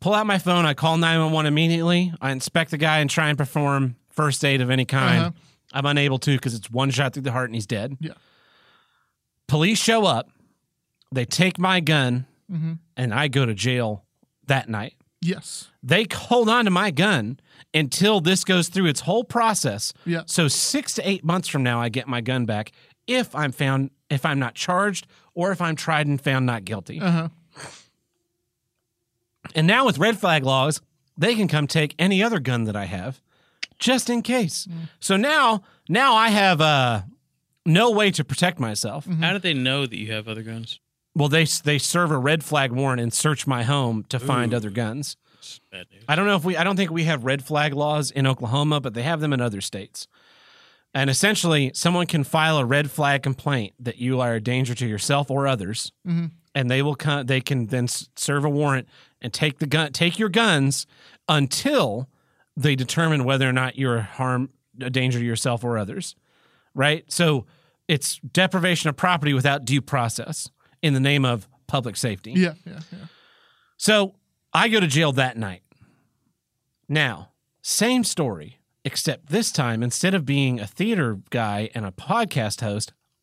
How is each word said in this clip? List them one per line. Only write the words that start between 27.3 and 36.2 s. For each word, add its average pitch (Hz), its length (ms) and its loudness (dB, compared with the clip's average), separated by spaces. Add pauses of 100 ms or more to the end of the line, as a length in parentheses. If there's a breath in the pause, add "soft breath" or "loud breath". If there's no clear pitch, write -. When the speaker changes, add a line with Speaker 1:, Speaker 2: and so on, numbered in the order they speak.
Speaker 1:
And 156 120 4
now 240 200 4
with 196 120 2
red 214 200 2
flag 160 260 2
laws, 131 360 2 (360)
they 208 180 2
can 208 140 2
come 147 180 0
take 151 320 0
any 190 240 2
other 226 160 0
gun 123 260 0
that 107 120 -4
I 101 100 -4
have 95 340 -8 (580 loud breath)
just 247 320 0
in 240 120 0
case. 233 480 -2
Speaker 2:
Mm. 165 180 -10 (120)
Speaker 1:
So 196 160 0
now, 214 460 2 (260 soft breath)
now 240 260 4
I 226 140 4